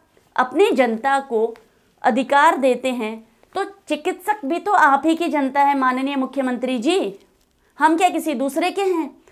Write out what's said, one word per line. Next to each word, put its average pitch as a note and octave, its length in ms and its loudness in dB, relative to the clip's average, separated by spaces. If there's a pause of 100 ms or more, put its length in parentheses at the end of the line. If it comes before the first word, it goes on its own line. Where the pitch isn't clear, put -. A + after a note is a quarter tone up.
(360)
अपनी F#4+ 340 2
जनता B3+ 500 0
को A3+ 340 -2 (480)
अधिकार C#4 560 4
देते B3+ 320 0
हैं A3+ 360 -8 (280)
तो - 100 -4 (240)
चिकित्सक F4+ 560 -4
भी D#4+ 140 -2
तो G4+ 140 -2
आप C#4+ 340 4
ही D#4+ 100 4
की E4 120 -4
जनता C#4 320 -2
है, C#4 180 2
माननीय C4 380 -2
मुख्यमंत्री C4 600 -4
जी, E4 400 -2 (600)
हम D#4+ 180 2
क्या F4+ 120 2
किसी D4+ 260 -2
दूसरे C#4 360 -2
के F#4 120 -4
हैं? E4+ 260 0 (240)